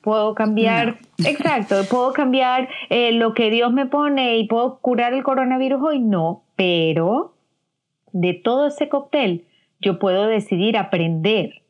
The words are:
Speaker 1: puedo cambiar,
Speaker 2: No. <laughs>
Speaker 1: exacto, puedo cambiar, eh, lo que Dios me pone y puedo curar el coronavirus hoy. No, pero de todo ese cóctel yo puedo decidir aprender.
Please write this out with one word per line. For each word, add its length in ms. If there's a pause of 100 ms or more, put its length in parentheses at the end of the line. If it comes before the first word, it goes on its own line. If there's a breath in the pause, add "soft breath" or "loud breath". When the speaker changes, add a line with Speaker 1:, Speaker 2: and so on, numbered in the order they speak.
Speaker 1:
puedo 340
cambiar, 600 (220)
Speaker 2:
No. 100
<laughs> 0
Speaker 1:
exacto, 480 (140)
puedo 240
cambiar, 560 (180 loud breath)
eh, 240
lo 220
que 160
Dios 200
me 140
pone 540
y 100
puedo 300
curar 340
el 100
coronavirus 600
hoy. 180
No, 440 (120)
pero 800 (760)
de 200
todo 360
ese 200
cóctel 560 (340 soft breath)
yo 200
puedo 280
decidir 520
aprender. 920